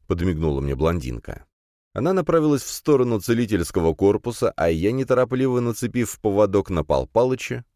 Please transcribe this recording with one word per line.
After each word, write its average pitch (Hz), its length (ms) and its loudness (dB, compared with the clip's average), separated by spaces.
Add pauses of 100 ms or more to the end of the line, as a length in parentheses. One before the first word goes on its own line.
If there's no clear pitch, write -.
подмигнула 82 520 -2
мне 69 160 -4
блондинка. 64 680 -4 (480)
Она 156 200 -2
направилась 160 500 2
в - 80 -12
сторону 123 480 2
целительского 98 720 0
корпуса, 104 640 0
а 85 120 2
я, 85 220 0
неторопливо 127 680 0
нацепив 120 600 -2
поводок 101 520 2
на 80 120 0
Пал 67 220 -2
Палыча, 123 600 -2 (100)